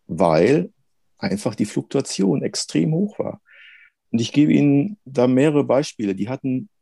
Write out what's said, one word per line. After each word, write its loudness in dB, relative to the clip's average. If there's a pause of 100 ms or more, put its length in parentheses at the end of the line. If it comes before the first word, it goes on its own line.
weil 2 (460)
einfach -4
die -2
Fluktuation -2
extrem -2
hoch -4
war. -8 (720)
Und 0
ich -4
gebe 4
Ihnen 2
da 0
mehrere 2
Beispiele. -2
Die -4
hatten, -6 (120)